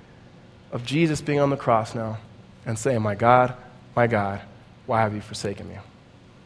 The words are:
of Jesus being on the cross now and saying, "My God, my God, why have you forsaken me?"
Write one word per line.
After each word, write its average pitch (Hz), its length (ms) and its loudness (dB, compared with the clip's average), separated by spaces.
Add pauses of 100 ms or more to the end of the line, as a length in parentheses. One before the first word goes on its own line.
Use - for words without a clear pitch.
(720)
of 123 120 -8
Jesus 151 380 0
being 143 180 0
on 143 80 4
the 139 80 0
cross 113 380 0
now 110 240 -6 (480)
and 113 120 -4
saying, 123 220 0
"My 107 140 0
God, 123 400 4 (420)
my 123 100 4
God, 101 360 -2 (420)
why 117 160 0
have 107 140 0
you 104 80 -8
forsaken 101 460 -8
me?" 92 100 -16 (680)